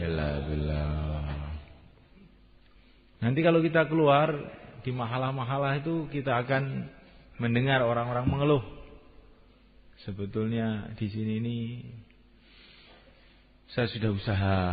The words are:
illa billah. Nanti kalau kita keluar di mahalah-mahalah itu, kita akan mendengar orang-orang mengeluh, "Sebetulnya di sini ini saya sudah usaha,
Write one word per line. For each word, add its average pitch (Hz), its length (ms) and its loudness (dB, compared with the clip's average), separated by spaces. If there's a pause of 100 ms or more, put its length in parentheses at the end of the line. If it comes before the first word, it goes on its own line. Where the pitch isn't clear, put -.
illa 80 260 0 (140)
billah. 76 880 -2 (1900)
Nanti 123 160 2
kalau 165 240 6
kita 160 240 4
keluar 151 480 6 (480)
di 131 80 -4
mahalah-mahalah 131 880 -2
itu, 156 320 -4
kita 131 320 0
akan 135 480 -2 (480)
mendengar 123 480 2
orang-orang 120 400 0
mengeluh, 139 400 4 (1400)
"Sebetulnya 110 960 -2
di 110 80 -2
sini 107 320 -4
ini 117 200 -4 (2000)
saya 120 160 0
sudah 110 240 -2
usaha, 98 500 2 (120)